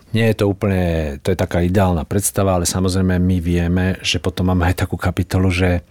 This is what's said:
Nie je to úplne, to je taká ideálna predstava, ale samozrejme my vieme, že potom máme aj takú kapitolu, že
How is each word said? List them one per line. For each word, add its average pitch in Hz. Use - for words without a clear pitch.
Nie 113
je 107
to 101
úplne, 85
to 95
je -
taká 87
ideálna 90
predstava, 98
ale 85
samozrejme 92
my 92
vieme, 87
že -
potom -
máme 87
aj 92
takú -
kapitolu, 92
že 90